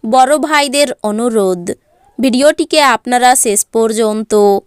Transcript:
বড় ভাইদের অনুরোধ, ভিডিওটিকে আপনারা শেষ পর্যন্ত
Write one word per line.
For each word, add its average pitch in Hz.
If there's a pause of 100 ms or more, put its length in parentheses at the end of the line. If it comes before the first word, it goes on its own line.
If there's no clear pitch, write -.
বড় 254
ভাইদের 285 (140)
অনুরোধ, 208 (560)
ভিডিওটিকে 285 (160)
আপনারা 247
শেষ 208 (120)
পর্যন্ত 220 (340)